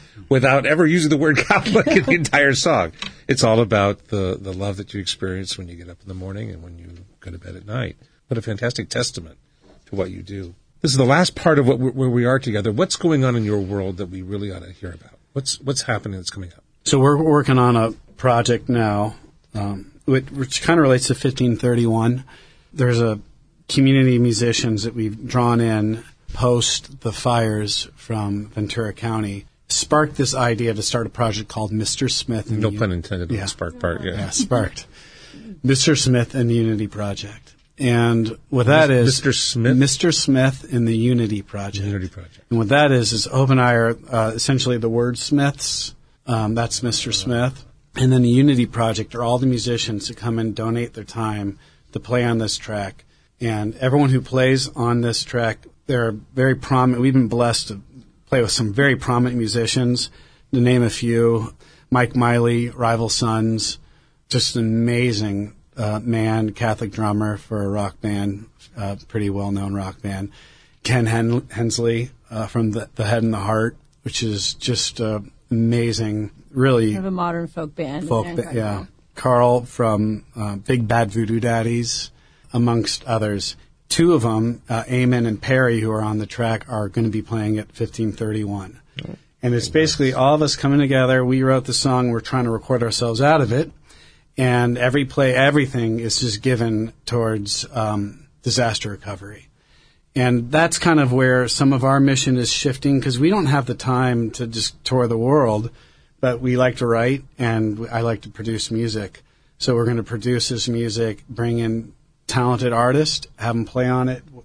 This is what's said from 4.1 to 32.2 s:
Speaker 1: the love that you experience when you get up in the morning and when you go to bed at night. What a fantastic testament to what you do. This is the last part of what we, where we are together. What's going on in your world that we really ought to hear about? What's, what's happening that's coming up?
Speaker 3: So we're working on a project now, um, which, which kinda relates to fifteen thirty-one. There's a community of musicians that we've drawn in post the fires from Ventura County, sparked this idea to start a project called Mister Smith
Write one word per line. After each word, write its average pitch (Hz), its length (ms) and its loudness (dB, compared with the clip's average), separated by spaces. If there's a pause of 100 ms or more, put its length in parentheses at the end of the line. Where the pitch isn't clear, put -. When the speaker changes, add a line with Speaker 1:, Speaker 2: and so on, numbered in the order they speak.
Speaker 1:
the 95 140 -10
love 98 240 -6
that 101 160 -12
you 101 80 -8
experience 92 560 -6
when 92 100 -12
you 85 80 -16
get 85 140 -18
up 87 120 -20
in 98 60 -20
the 95 60 -12
morning 95 380 -10
and 82 100 -14
when 87 160 -18
you 85 120 -20 (300)
go - 120 -16
to 87 80 -14
bed 90 160 -16
at 90 100 -20
night. 107 320 -8 (300)
What 120 100 -4
a 110 40 -6
fantastic 117 480 -6
testament 87 480 -8 (500)
to - 80 -12
what 92 160 -4
you 92 100 -14
do. 90 320 -12 (280)
This 147 100 0
is 131 60 0
the 131 80 6
last 156 280 4
part 160 240 2
of 131 100 4
what 131 120 4
we, 127 100 0
where 131 200 0
we 120 160 2
are 127 120 2
together. 104 340 -2
What's 160 260 0
going 156 280 2
on 123 100 2
in 117 80 0
your 104 160 0
world 95 380 -4
that 95 100 -6
we 92 140 -12
really 98 300 -8
ought 92 100 -12
to 90 100 -18
hear 90 200 -14
about? - 260 -20 (160)
What's, - 280 -6
what's 135 220 -4
happening 101 360 -6
that's 90 100 -12
coming 90 260 -12
up? - 80 -20 (220)
Speaker 3:
So 139 140 4
we're 143 220 6
working 147 360 4
on 123 180 6
a 113 180 2 (220)
project 120 540 2
now, 107 460 0 (400)
um, 101 360 -6 (140)
which, 131 260 0
which 135 300 -6
kinda 165 200 4
relates 131 260 4
to 127 80 2
fifteen 127 420 0
thirty-one. 120 640 2 (500)
There's 123 280 2
a 107 180 0 (480)
community 135 500 4
of 117 40 4
musicians 113 640 0
that 113 100 -6
we've 110 340 -6
drawn 120 340 2
in 110 420 0 (300)
post - 680 -2
the 113 100 -6
fires 107 840 -2
from 104 520 -6
Ventura 107 460 -6
County, 107 520 -6 (240)
sparked 151 460 0
this 131 200 0
idea 120 380 0
to 104 100 -6
start 117 240 -2
a - 20 -12
project 107 400 -4
called 107 220 -6
Mister 110 360 -2
Smith 113 440 -4